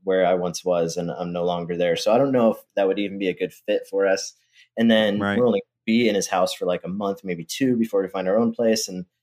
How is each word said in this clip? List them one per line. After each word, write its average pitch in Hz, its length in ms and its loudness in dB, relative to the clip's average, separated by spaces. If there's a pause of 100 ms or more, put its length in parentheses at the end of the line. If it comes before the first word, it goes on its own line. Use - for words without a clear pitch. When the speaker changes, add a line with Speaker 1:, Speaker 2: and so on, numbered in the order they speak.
Speaker 1:
where 95 220 2
I 90 80 4
once 90 300 -4
was, 85 320 0
and 85 140 -4
I'm 87 220 -8
no 87 120 -4
longer 87 320 -4
there. 85 200 2
So 104 160 0
I 117 60 4
don't 139 140 2
know 117 200 4
if - 60 -6 (180)
that 98 120 2
would 95 100 0
even 98 200 -4
be 98 100 -2
a 90 60 0
good 90 180 -6
fit - 360 -4
for 98 180 0
us. - 280 -2 (420)
And 117 140 4
then 107 300 2
Speaker 2:
Right. 101 180 0
Speaker 1:
we'll 123 100 4
only 101 140 0 (240)
be 113 220 2
in 101 80 2
his 92 120 0
house 92 260 0
for, 92 120 -6
like, 90 180 -2
a 90 40 -10
month, 98 360 -6
maybe 85 200 -6
two, 127 320 0
before 110 260 0
we 92 60 -4
find 92 200 -4
our 98 100 2
own 113 140 2
place. 113 360 0
And 92 180 -10 (160)